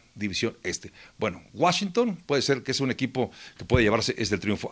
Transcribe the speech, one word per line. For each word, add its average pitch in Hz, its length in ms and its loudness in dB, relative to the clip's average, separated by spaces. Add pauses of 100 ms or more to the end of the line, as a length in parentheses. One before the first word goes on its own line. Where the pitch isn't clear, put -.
(160)
división 104 480 -4
este? - 280 -8 (260)
Bueno, 90 240 -4 (120)
Washington 180 720 0
puede 139 160 2
ser 131 220 0
que 135 80 -6
es 123 100 -2
un 131 100 0
equipo 123 400 -2 (260)
que - 60 -12
puede 120 200 6
llevarse 107 340 2
este 104 200 0
triunfo. 98 340 -2